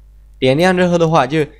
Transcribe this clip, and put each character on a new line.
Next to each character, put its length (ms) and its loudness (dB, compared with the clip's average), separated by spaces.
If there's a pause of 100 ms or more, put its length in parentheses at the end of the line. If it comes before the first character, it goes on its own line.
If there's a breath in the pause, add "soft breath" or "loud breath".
(400)
点 160 0
亮 200 0
之 100 0
后 120 0
的 100 0
话， 160 0
就 220 -4 (140)